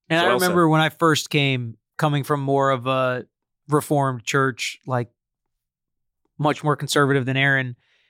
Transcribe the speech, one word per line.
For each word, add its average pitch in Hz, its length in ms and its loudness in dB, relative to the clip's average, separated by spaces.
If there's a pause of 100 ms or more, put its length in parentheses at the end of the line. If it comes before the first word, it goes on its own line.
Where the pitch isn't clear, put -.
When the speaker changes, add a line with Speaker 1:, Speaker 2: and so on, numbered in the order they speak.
Speaker 1:
And 165 100 0
I 175 80 2
Speaker 2:
Well 123 120 2
said. 180 80 2
Speaker 1:
remember 175 220 4
when 156 120 4
I 156 80 0
first 156 400 0
came, 131 480 -2 (200)
coming 147 260 0
from 143 180 -2
more 139 300 0
of 127 160 -4
a 127 380 -2 (440)
Reformed 139 540 0
church, 135 640 -2
like, 123 240 -4 (1300)
much 147 260 -2
more 151 120 2
conservative 139 500 0
than 135 120 -2
Aaron. 135 380 0 (340)